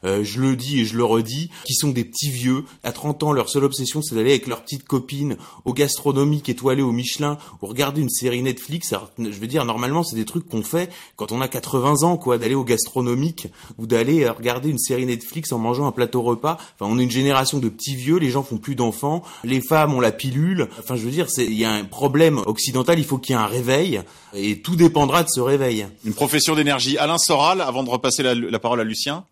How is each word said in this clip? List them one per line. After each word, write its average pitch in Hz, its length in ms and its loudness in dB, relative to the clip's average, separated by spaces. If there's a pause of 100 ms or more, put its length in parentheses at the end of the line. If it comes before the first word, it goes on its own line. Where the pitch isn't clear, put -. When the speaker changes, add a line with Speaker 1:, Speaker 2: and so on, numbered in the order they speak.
Speaker 1:
euh, 98 180 0
je 107 180 -4
le 131 160 2
dis 131 240 -2
et 113 60 4
je 110 100 -4
le 120 80 4
redis, 113 460 0 (140)
qui - 100 -4
sont 147 160 0
des 123 140 -2
petits - 260 -6
vieux. 127 340 0 (180)
À 120 100 -6
trente 147 300 -4
ans, 151 100 2
leur 123 180 0
seule 139 140 2
obsession, 135 360 -2
c'est 147 140 -6
d'aller 113 160 2
avec 131 160 4
leurs 120 160 -6
petites - 220 -10
copines 143 520 -2 (300)
au 127 80 -2
gastronomique 143 720 2
étoilé 131 320 0
au 127 120 2
Michelin 143 440 -2 (240)
ou 98 60 -10
regarder 139 340 -2
une 135 80 2
série 123 320 -2
Netflix. 131 540 -4
Alors, - 240 -8
je 104 200 -6
veux 107 80 -8
dire, 131 200 0
normalement, 120 360 0
c'est 139 140 -4
des 110 80 -2
trucs - 240 -6
qu'on 110 140 -2
fait 175 260 -2 (280)
quand 107 160 -6
on 123 100 -2
a 131 60 -2
quatre-vingts 135 560 2
ans, 175 120 4
quoi, 123 220 0
d'aller 113 160 0
au 135 100 0
gastronomique 123 840 0 (280)
ou 113 100 -8
d'aller, 123 380 4
euh, 117 80 2
regarder 123 380 -2
une 131 80 0
série 127 260 -2
Netflix 127 480 -4
en 120 60 -2
mangeant 120 280 0
un 127 60 0
plateau 123 300 0
repas. 120 340 0 (240)
Enfin, 101 100 -2
on 117 80 2
est 127 40 4
une 123 80 2
génération 131 480 2
de 120 100 0
petits 131 280 -8
vieux, 139 220 2
les 147 120 2
gens 139 120 0
font 117 140 -6
plus 127 200 -6
d'enfants, 143 460 0 (220)
les 127 160 0
femmes 151 320 4
ont 127 80 2
la 113 120 4
pilule. 147 560 0 (100)
Enfin, 123 180 -6
je 113 60 -4
veux 120 80 -4
dire, 165 180 -2
c'est, 123 160 0
il 107 140 -2
y 113 80 2
a 110 60 0
un 104 120 -2
problème 143 640 4
occidental, 127 520 2
il 147 60 2
faut 135 140 -2
qu'il 127 160 -2
y 120 40 2
ait 110 40 4
un 107 40 2
réveil 123 540 0 (320)
et 101 280 -2
tout 175 160 -2
dépendra 160 480 6
de 151 40 -4
ce 127 120 0
réveil. 123 460 2 (200)
Speaker 2:
Une 107 80 -2
profession 147 400 2
d'énergie. 143 240 2 (200)
Alain 160 200 2
Soral, 165 420 4
avant 131 220 -2
de 127 80 -4
repasser 123 320 0
la, 127 140 4
la 117 240 -2
parole 120 200 0
à 110 40 2
Lucien. 143 460 -6